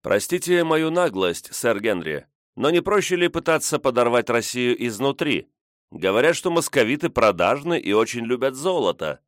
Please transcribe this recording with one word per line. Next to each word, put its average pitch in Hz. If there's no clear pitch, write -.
«Простите 175
мою 160
наглость, 95
сэр 110
Генри, 82
но 135
не 170
проще 185
ли 175
пытаться 160
подорвать 120
Россию 120
изнутри? 120
Говорят, 107
что 180
московиты 147
продажны 123
и -
очень 113
любят 127
золото» 117